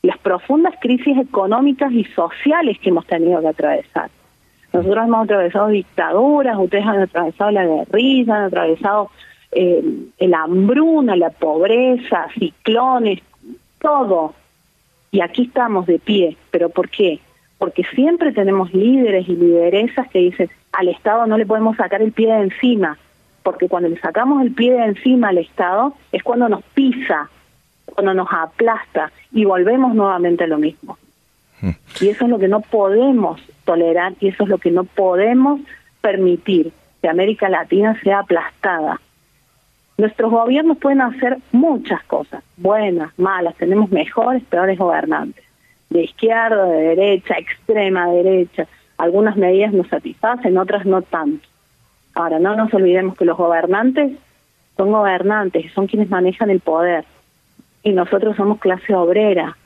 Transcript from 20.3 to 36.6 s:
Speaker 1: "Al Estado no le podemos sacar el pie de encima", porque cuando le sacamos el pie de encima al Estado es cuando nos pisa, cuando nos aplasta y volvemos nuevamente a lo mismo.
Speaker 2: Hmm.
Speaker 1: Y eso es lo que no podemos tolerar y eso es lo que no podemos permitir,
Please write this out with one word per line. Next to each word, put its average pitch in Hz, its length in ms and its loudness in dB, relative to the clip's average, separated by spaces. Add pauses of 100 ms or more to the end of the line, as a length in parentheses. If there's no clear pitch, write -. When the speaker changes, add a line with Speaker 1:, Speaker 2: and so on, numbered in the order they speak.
Speaker 1:
"Al 185 160 -2
Estado 214 380 -2
no 220 120 0
le 220 100 0
podemos 220 280 0
sacar 196 280 -2
el 220 80 0
pie 226 200 0
de 220 120 2
encima", 190 540 -2 (460)
porque 180 240 -2
cuando 175 220 -2
le 165 100 -6
sacamos 254 440 0
el 240 80 0
pie 247 220 2
de 240 120 2
encima 226 440 2
al 180 100 2
Estado 196 540 -2 (180)
es 185 100 -6
cuando 240 260 0
nos 202 140 -2 (140)
pisa, 247 520 0 (580)
cuando 196 280 -2
nos 180 180 -2
aplasta 170 800 -4 (220)
y 220 120 2
volvemos 220 500 2
nuevamente 175 480 0
a 165 40 -2
lo 156 120 -2
mismo. - 400 -6 (600)
Speaker 2:
Hmm. 95 120 -4 (280)
Speaker 1:
Y 190 100 2
eso 214 160 -2
es 240 40 2
lo 240 80 2
que 190 100 0
no 208 140 0
podemos 214 800 0 (240)
tolerar 170 540 0
y 196 100 0
eso 190 140 -4
es 190 60 -2
lo 196 100 0
que 170 120 0
no 180 140 2
podemos 226 760 2 (420)
permitir, 180 720 0 (300)